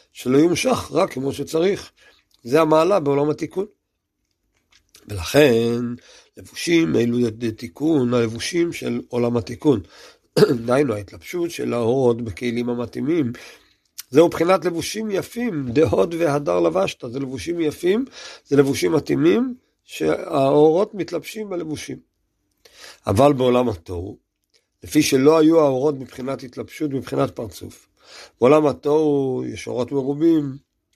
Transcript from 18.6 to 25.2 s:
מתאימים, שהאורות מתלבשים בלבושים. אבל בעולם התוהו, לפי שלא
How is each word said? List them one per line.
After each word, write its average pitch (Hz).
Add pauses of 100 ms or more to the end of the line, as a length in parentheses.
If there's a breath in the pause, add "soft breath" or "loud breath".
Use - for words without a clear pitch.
מתאימים, 165 (320)
שהאורות 156
מתלבשים 202
בלבושים. 160 (1080 loud breath)
אבל 131
בעולם 127
התוהו, 95 (640)
לפי 147
שלא 143